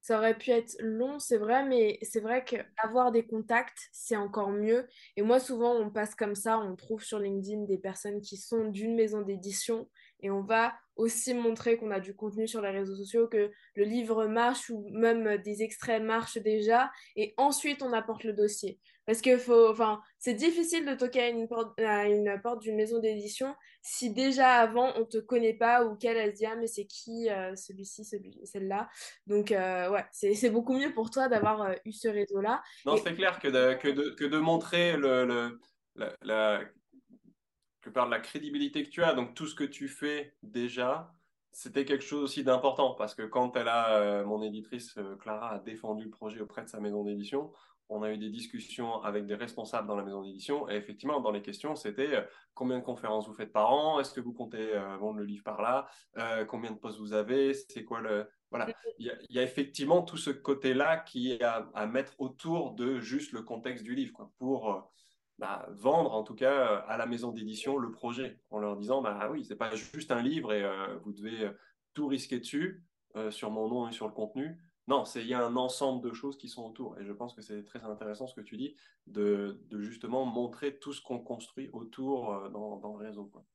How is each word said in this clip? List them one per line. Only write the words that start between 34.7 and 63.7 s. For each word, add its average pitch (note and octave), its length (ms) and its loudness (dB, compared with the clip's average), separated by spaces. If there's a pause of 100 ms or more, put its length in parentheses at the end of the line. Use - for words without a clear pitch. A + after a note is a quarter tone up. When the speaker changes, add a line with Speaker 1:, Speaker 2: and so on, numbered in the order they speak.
Speaker 2:
le, C3 280 6
le, A#2+ 340 0 (360)
la, G#2+ 280 -6
la, G#2+ 380 4 (1200)
que G#2+ 100 -16
par B2 180 4
la A#2 100 0
crédibilité C#3+ 640 -4
que C#3 60 -8
tu - 140 0
as, D#3+ 100 6
donc B2 220 -2
tout C3+ 100 -8
ce - 80 -10
que D3+ 100 -4
tu C#3 240 -8
fais D3 540 -6
déjà, B2 720 -4 (380)
c'était - 340 -4
quelque C#3 180 0
chose D3 200 -4
aussi C#3 200 -4
d'important C3 520 4
parce G#2+ 180 -4
que - 80 -12
quand B2 340 0
elle A#2 120 0
a, A#2 320 4
euh, G2+ 260 2
mon G#2+ 160 -2
éditrice, G#2+ 560 -8
euh, G2 200 -8
Clara A2 360 -8
a G2+ 60 -8
défendu A2 460 -8
le G#2+ 40 -12
projet A2 320 -10
auprès G#2+ 220 -10
de - 60 -18
sa A2 100 -12
maison G#2 240 -4
d'édition, G#2 500 -6 (340)
on G#3+ 140 -6
a G#3+ 100 -4
eu G#3+ 60 -6
des G#3+ 140 -8
discussions A#2 720 -8
avec G#2 240 -4
des G#2 80 -4
responsables A2+ 520 -6
dans G#2 80 -4
la G2+ 80 -4
maison G2 200 -8
d'édition G2 440 -6
et G2 80 -4
effectivement, A#2 460 -4
dans A2 80 0
les G#2 140 -4
questions, A#2+ 320 -8
c'était, C3 400 -2
euh, - 60 2 (340)
combien B2+ 240 -2
de B2 40 -10
conférences G#2+ 440 -4
vous G#2+ 80 -14
faites G#2+ 180 -10
par G#2+ 180 6
an ? D3+ 280 4
Est-ce C3+ 120 -2
que C3 100 -8
vous A#2+ 120 -8
comptez, A2 400 -6
euh, G2 240 -4
vendre G#2+ 220 -4
le G#2 60 -4
livre G2+ 180 -10
par G#2 180 -6
là ? B2+ 260 0 (300)
Euh, A2+ 280 -2
combien A2+ 260 -8
de G#2+ 60 -10
postes G#2+ 200 -10
vous G#2+ 160 -8
avez ? B2+ 400 2
C'est B2+ 320 -10
quoi A2+ 160 -6
le, G#2+ 260 -2 (220)
voilà. A#2 160 -4
Speaker 1:
Mhm. A2 80 -8 (240)
Speaker 2:
Il A#2 80 -12
y A#2+ 60 -6
a, B2 40 -8 (140)
il B2 60 -8
y B2 40 0
a B2+ 40 4
effectivement C#3 580 2
tout - 160 -8
ce - 140 -4
côté-là C#3 640 2
qui B2+ 340 -4
est A#2+ 120 -2
à, A2+ 320 0
à G#2+ 100 -2
mettre B2+ 340 -4
autour C#3+ 520 -4
de B2 280 -2
juste B2+ 340 -6
le A2+ 100 -10
contexte A#2 400 -8